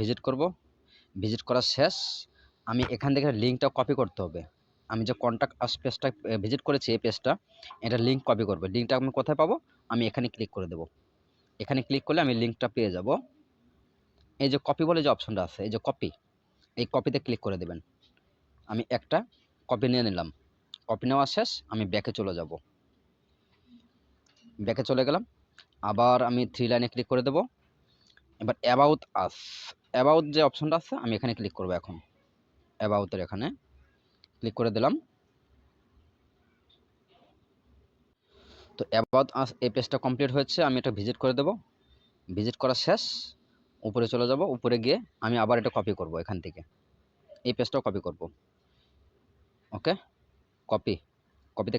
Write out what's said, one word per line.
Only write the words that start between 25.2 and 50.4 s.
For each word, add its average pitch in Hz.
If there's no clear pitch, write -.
আবার 120
আমি 123
থ্রি 123
লাইনে 120
ক্লিক 123
করে 127
দেব। 139
এবার 110
about 147
us, -
about 156
যে 151
অপশনটা 156
আছে, -
আমি 117
এখানে 117
ক্লিক 101
করব। 92
এখন 87
about-এর 101
এখানে 104
ক্লিক 113
করে 113
দিলাম। 123
তো 131
about 131
us 131
এই 123
পেজটা 131
কমপ্লিট 127
হয়েছে, 139
আমি 135
এটা 131
ভিজিট 104
করে 131
দেব। 139
ভিজিট 104
করা 127
শেষ, 196
উপরে 117
চলে 120
যাব। 135
উপরে 123
গিয়ে 143
আমি 117
আবার 113
এটা 117
কপি 104
করব 82
এখান 98
থেকে, 87
এই 123
পেজটাও 127
কপি 101
করব। 85
ওকে, 127